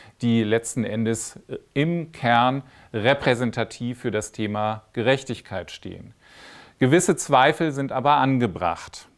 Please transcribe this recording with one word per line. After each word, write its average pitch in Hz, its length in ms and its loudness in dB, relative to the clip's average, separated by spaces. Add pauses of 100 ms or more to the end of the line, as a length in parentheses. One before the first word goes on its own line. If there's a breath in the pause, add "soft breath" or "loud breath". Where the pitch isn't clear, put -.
(200 loud breath)
die 117 240 2
letzten 110 400 -2
Endes, 110 640 -4
äh, 131 100 -10 (160)
im 160 380 -2
Kern 127 500 2 (300 loud breath)
repräsentativ 120 1080 0
für 120 100 -4
das 104 220 -4
Thema 107 600 -4
Gerechtigkeit 117 760 -2
stehen. 92 440 -16 (640 loud breath)
Gewisse 151 380 4
Zweifel 147 560 4
sind 139 180 -6
aber 135 260 2
angebracht. 120 1000 0